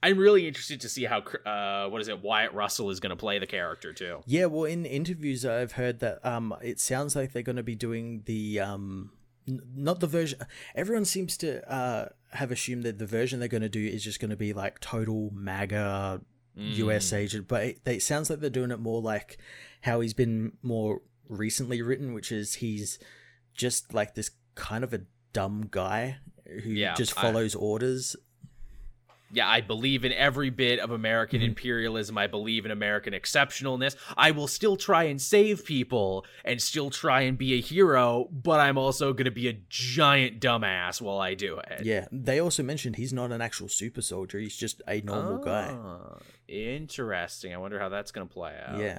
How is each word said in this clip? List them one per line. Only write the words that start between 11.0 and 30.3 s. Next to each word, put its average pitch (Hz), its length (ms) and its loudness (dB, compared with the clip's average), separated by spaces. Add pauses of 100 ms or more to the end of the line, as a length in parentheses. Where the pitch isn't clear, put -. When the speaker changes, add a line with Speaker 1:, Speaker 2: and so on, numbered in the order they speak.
Speaker 2:
seems 180 320 -2
to, 135 340 -4
uh, 123 380 -2 (220)
have 131 200 -4
assumed 123 320 -4
that 110 140 -2
the 110 80 -4
version 120 340 0
they're 120 80 -2
gonna 110 200 0
do 107 160 -2
is 107 200 -4
just 107 160 -6
gonna 107 160 -2
be, 104 160 -2
like, 98 280 -4
total 110 540 -2
maga 98 880 -2 (360)
Speaker 1:
Mm. 107 200 -4
Speaker 2:
U 107 160 2
S 104 200 2
agent, 104 360 -2
but 113 160 0
it, - 220 -6
it 123 160 0
sounds 151 280 0
like 151 100 -2
they're 147 100 0
doing 123 200 -2
it 120 80 -4
more 113 240 -2
like 107 360 -4 (420)
how 120 200 2
he's 113 140 0
been 113 380 2 (100)
more 110 380 0 (300)
recently 117 500 -2
written, 127 320 -2
which 107 180 -8
is 104 260 -4
he's 104 420 -4 (560)
just, - 400 -2
like, 104 200 0
this 107 160 -6 (240)
kind 113 300 -4
of 120 80 -4
a 107 80 -4 (320)
dumb 104 380 -2
guy 107 480 -2 (440)
who 110 80 -4
Speaker 1:
Yeah, 104 240 0
Speaker 2:
just - 240 0
Speaker 1:
I 92 40 2
Speaker 2:
follows 113 320 4
orders. 117 600 0 (1160)
Speaker 1:
Yeah, 110 160 4
"I 113 140 6
believe 113 420 0
in 123 80 2
every 135 380 4